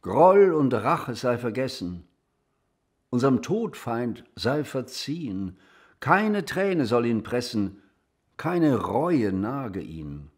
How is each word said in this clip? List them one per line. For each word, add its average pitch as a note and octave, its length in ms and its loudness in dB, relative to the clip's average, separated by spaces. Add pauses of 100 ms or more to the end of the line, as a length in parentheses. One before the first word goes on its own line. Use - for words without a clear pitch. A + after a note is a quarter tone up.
Groll E3+ 520 6
und C#3 200 2
Rache B2+ 400 -2
sei A#2+ 240 -2
vergessen. A2+ 680 -6 (1000)
Unserm B2 320 2
Todfeind B2 840 -4 (100)
sei D3 300 -2
verziehen. A#2+ 960 -8 (420)
Keine G3+ 460 2
Träne F#3 400 0
soll A#2 220 2
ihn A2+ 160 0
pressen, A2+ 580 -4 (560)
keine D#3+ 400 2
Reue A2+ 560 0
nage G#2 480 -4
ihn. D2 560 -12